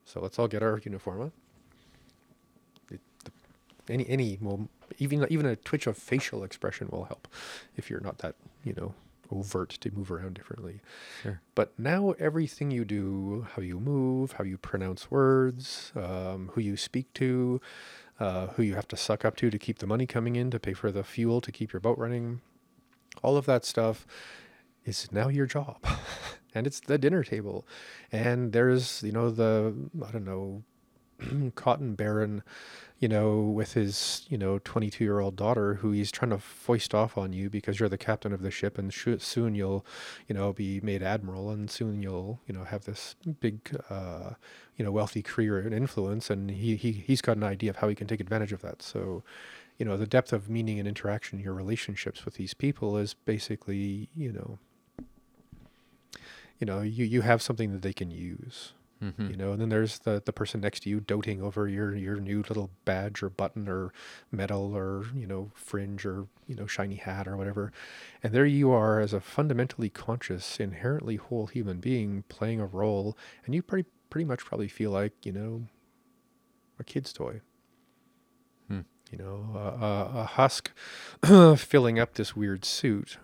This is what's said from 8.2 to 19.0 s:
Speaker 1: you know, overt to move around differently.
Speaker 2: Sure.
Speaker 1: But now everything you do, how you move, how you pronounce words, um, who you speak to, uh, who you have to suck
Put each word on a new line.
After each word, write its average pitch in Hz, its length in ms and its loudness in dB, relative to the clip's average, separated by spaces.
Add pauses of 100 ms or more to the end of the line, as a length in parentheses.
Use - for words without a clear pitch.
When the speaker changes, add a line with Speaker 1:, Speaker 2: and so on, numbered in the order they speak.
Speaker 1:
you - 80 -4
know, 92 220 -8 (360)
overt 98 400 -6
to - 200 -8
move 98 200 -8
around 92 240 -8
differently. 95 460 -14 (420)
Speaker 2:
Sure. 101 180 -8 (140)
Speaker 1:
But - 240 2
now 180 400 2
everything 151 520 0
you 120 140 0
do, 101 720 -2
how 104 80 -6
you 90 180 -6
move, 131 520 0
how - 120 -2
you 92 120 -4
pronounce 92 540 -4
words, 131 840 4
um, 92 600 -6
who 120 60 0
you 101 160 -2
speak - 380 -4
to, 127 460 2 (600)
uh, 92 280 -2
who 113 140 0
you 101 140 2
have 101 120 -4
to 110 80 -8
suck - 280 0